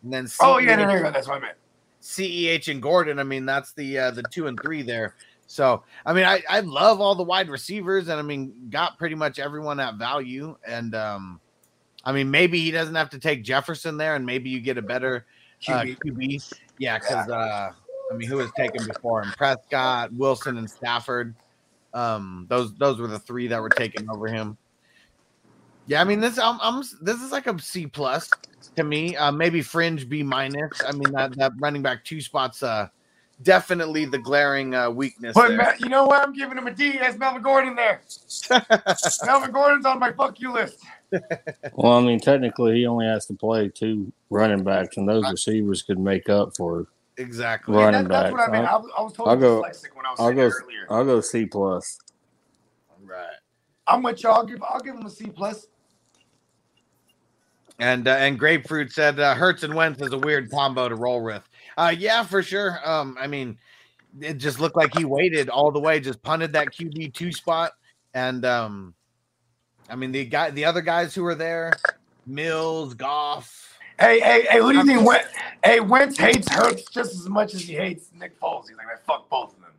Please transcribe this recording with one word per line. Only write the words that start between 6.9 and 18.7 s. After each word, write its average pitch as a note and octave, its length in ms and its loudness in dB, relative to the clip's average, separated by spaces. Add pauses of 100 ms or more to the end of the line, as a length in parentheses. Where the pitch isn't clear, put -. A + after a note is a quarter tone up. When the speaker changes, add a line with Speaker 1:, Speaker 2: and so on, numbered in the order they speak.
Speaker 1:
all G3+ 140 4
the F3+ 100 -2
wide F3+ 260 0
receivers, F#3 580 -4
and, D#3 120 -4
I D3 40 -6
mean, C#3 320 -8 (160)
got D#3 260 -2
pretty D#3+ 160 -6
much D#3 240 -4
everyone D3 420 -6
at B2 160 -4
value. C3 680 -6
And, A#2 300 -8
um, G2 440 -8 (640)
I C3+ 80 -4
mean, C3+ 200 -2
maybe E3+ 280 4
he E3 120 -2
doesn't D#3+ 240 -4
have D#3 160 -2
to C#3 80 -16
take C#3+ 240 -2
Jefferson D3+ 520 -4
there, D#3 200 -2
and C3 100 -4
maybe B2 240 -6
you B2+ 100 -6
get A#2+ 200 -4
a - 20 -8
better, B2 460 -4 (400)
uh, B2+ 160 -2
Speaker 2:
Q B2+ 120 -6
B. - 60 -20
Speaker 1:
Q D3 120 -6
B. C3+ 280 -6 (380)
Yeah, A#2+ 180 -2
'cause, G2+ 320 -4
Speaker 2:
Yeah. A#2 60 -4
Speaker 1:
uh, G#2 360 -6 (400)
I - 40 -8
mean, A#2 120 -8
who C3+ 100 -4
was B2 200 -4
taken B2 280 -4